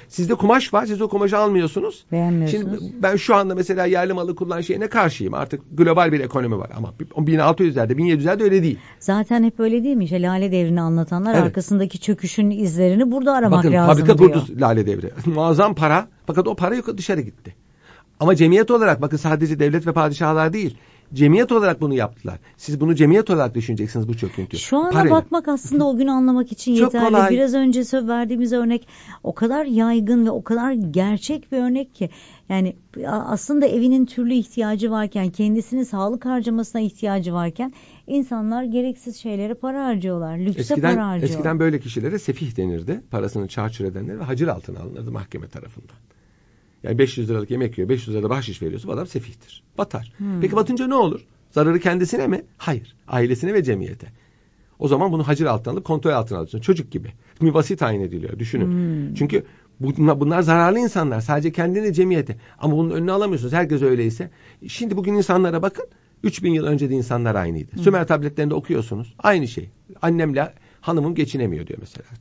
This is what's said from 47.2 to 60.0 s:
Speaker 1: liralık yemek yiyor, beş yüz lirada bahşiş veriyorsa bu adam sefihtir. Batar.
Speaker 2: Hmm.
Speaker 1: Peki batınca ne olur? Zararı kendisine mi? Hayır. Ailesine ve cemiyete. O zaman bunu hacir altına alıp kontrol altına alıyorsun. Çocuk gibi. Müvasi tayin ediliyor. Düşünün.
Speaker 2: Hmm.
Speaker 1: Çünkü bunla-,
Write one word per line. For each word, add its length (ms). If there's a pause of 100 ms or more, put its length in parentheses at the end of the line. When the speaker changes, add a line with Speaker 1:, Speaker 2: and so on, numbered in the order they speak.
Speaker 1:
liralık 220
yemek 260
yiyor, 120
beş 180
yüz 80
lirada 140
bahşiş 320
veriyorsa 260
bu 40
adam 160
sefihtir. 560 (140)
Batar. 400
Speaker 2:
Hmm. 240
Speaker 1:
Peki 140
batınca 320
ne 80
olur? 300 (260)
Zararı 280
kendisine 480
mi? 140 (160)
Hayır. 380 (120)
Ailesine 460
ve 100
cemiyete. 440 (720)
O 80
zaman 240
bunu 160
hacir 180
altına 280
alıp 120
kontrol 260
altına 260
alıyorsun. 240
Çocuk 300
gibi. 200 (300)
Müvasi 360
tayin 240
ediliyor. 380
Düşünün. 260
Speaker 2:
Hmm. 480
Speaker 1:
Çünkü 300 (360)
bunla-, 400